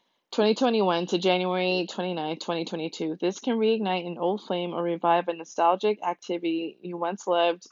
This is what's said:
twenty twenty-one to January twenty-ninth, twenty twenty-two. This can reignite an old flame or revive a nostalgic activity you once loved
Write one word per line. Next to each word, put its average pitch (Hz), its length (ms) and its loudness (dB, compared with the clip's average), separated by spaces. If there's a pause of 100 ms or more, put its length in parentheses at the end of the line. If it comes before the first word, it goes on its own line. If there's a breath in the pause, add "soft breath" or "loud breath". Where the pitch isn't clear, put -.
(300)
twenty 214 240 4
twenty-one 196 520 2
to 180 120 0
January 180 720 0
twenty-ninth, 165 500 -4
twenty 165 260 -4
twenty-two. 160 520 -6
This 180 220 -2
can 233 160 -2
reignite 214 500 0
an 175 120 -8
old 196 240 0
flame 175 320 -4
or 170 80 -2
revive 170 460 2
a 170 40 -2
nostalgic 175 760 0
activity 170 760 -4
you 175 160 -8
once 175 280 -6
loved 170 460 2